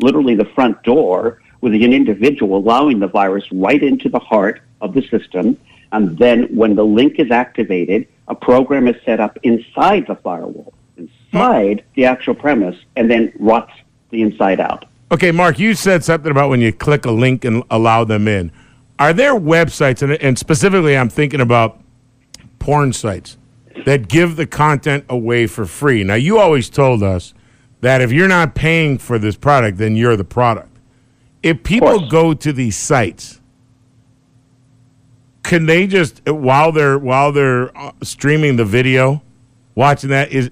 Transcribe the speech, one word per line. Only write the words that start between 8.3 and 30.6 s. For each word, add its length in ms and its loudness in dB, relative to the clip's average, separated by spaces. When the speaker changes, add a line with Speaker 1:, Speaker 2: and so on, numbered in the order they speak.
Speaker 1:
program 520 2
is 180 0
set 160 -2
up 220 -6
inside 640 0
the 80 -8
firewall, 580 -12
inside 880 -2
the 120 2
actual 280 -2
premise, 420 -2
and 140 2
then 280 0
rots 340 0
the 120 -4
inside 380 0
out. 260 -6
Speaker 2:
Okay, 220 0
Mark, 260 2
you 160 0
said 300 0
something 260 -2
about 180 2
when 120 2
you 120 2
click 320 -2
a 60 -2
link 340 0
and 260 -2
allow 340 2
them 240 0
in. 240 -4
Are 140 4
there 220 2
websites, 640 0
and, 120 -2
and 260 0
specifically 580 0
I'm 120 0
thinking 320 -2
about 400 0
porn 320 0
sites, 440 -10
that 220 0
give 280 0
the 100 -4
content 600 -2
away 380 -2
for 180 -6
free? 400 -2
Now, 100 -2
you 240 2
always 300 2
told 340 0
us 300 -4
that 220 2
if 100 -2
you're 160 2
not 260 0
paying 440 -2
for 200 -4
this 180 -4
product, 420 0
then 180 -2
you're 200 2
the 80 -2
product. 440 -2